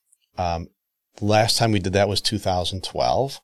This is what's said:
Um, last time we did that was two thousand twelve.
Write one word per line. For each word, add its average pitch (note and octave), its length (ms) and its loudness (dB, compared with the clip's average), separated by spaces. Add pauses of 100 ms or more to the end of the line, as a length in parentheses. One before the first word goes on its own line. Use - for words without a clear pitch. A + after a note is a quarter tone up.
(380)
Um, E2+ 300 -4 (540)
last G#2+ 360 2
time A2+ 140 2
we G#2 80 4
did F#2 140 -4
that G2+ 160 4
was F#2+ 100 0
two - 200 -2
thousand F#2 440 -2
twelve. E2 600 -2